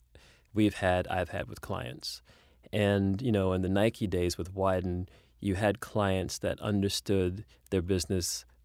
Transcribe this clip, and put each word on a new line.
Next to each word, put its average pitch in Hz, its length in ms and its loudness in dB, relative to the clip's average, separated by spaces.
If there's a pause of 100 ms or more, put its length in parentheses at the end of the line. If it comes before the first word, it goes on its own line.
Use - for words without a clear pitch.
(540)
we've 104 220 4
had, 90 320 2
I've 90 220 -2
had - 180 -6
with - 140 -14
clients. - 600 -8 (520)
And, 101 480 2
you 127 100 0
know, 95 220 2
in 92 80 0
the 92 80 0
Nike 104 380 2
days 87 300 0
with 90 160 -8
Wieden, 92 540 0 (320)
you 98 160 -2
had 101 240 2
clients 95 600 -2
that - 200 -4
understood 98 840 0 (240)
their 95 120 2
business 90 640 -2 (200)